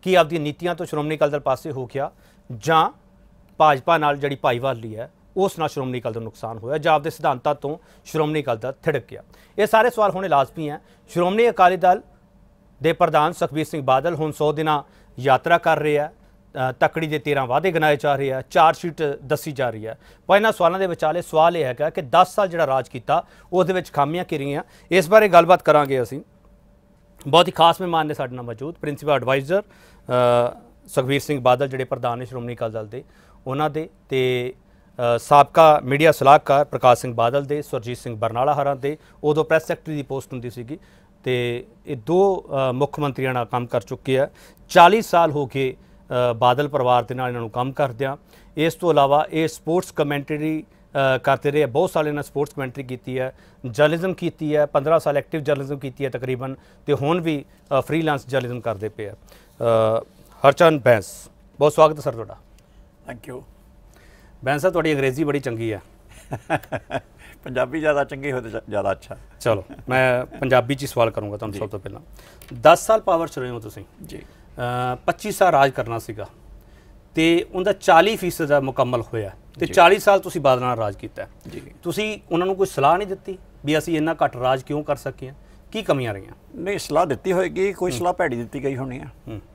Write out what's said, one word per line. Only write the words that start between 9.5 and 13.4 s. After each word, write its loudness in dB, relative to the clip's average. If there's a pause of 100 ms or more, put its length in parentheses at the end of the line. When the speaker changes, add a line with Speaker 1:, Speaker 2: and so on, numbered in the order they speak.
Speaker 1:
ਇਹ 2
ਸਾਰੇ 4
ਸਵਾਲ 0
ਹੋਣੇ -6
ਲਾਜ਼ਮੀ 0
ਹੈ। -12 (280)
ਸ਼੍ਰੋਮਣੀ 0
ਅਕਾਲੀ 4
ਦਲ 2 (800)
ਦੇ 2
ਪ੍ਰਧਾਨ 2
ਸੁਖਬੀਰ -4